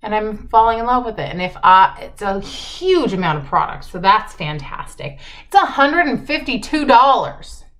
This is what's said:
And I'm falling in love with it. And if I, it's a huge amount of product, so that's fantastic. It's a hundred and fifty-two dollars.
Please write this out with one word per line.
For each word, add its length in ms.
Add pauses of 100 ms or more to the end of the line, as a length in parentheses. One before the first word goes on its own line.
And 140
I'm 320
falling 320
in 60
love 200
with 140
it. 100
And 120
if 200
I, 400
it's 200
a 180
huge 720
amount 280
of 60
product, 400
so 140
that's 340
fantastic. 880 (260)
It's 100
a 100
hundred 420
and 180
fifty-two 600
dollars. 800 (140)